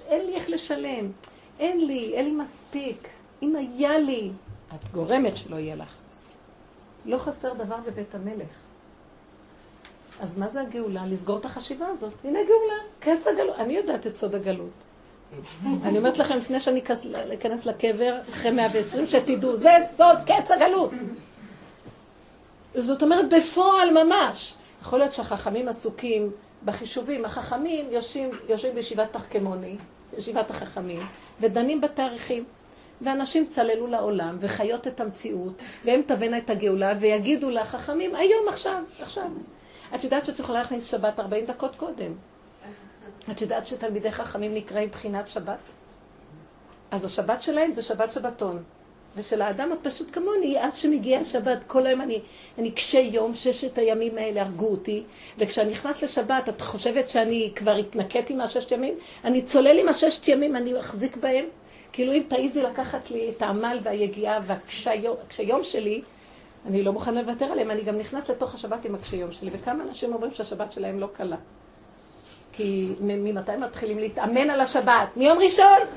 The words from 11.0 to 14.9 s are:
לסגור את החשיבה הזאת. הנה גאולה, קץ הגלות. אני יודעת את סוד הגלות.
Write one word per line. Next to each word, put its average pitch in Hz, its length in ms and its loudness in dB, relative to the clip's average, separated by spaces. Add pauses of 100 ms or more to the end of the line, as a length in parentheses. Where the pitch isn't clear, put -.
לסגור 190 320 -4
את - 60 -10
החשיבה 269 420 -8
הזאת. 269 260 -6 (120)
הנה 285 200 -2
גאולה, 427 380 4 (180)
קץ 320 260 2
הגלות. - 320 2
אני 233 140 -2
יודעת 330 340 -2
את 214 100 -8
סוד 202 180 -4
הגלות. 185 360 -4 (1120)